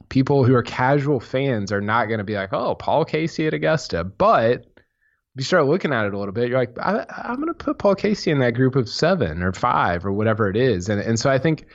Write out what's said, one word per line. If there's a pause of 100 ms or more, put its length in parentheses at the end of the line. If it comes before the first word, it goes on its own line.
People
who
are
casual
fans
are
not
gonna
be
like,
"Oh,
Paul
Casey
at
Augusta."
But
if
you
start
looking
at
it
a
little
bit,
you're
like,
"I,
I'm
gonna
put
Paul
Casey
in
that
group
of
seven
or
five
or
whatever
it
is."
And,
and
so
I
think,